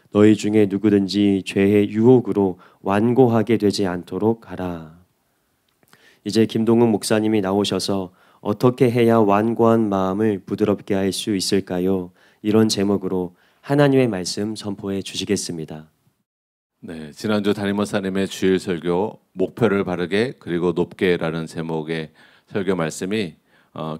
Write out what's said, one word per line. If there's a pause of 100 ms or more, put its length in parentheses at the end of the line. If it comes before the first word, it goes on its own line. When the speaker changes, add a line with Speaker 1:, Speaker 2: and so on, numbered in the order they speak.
(120)
Speaker 1:
너희
중에
누구든지
죄의
유혹으로 (240)
완고하게
되지
않도록
하라." (1300)
이제
김동욱
목사님이
나오셔서 (280)
"어떻게
해야
완고한
마음을
부드럽게
할
수
있을까요?" (320)
이런
제목으로 (240)
하나님의
말씀
선포해
주시겠습니다. (920)
Speaker 2:
네,
지난주
담임
목사님의
주일
설교, (120)
목표를
바르게
그리고
높게라는
제목의 (380)
설교
말씀이, (380)
어,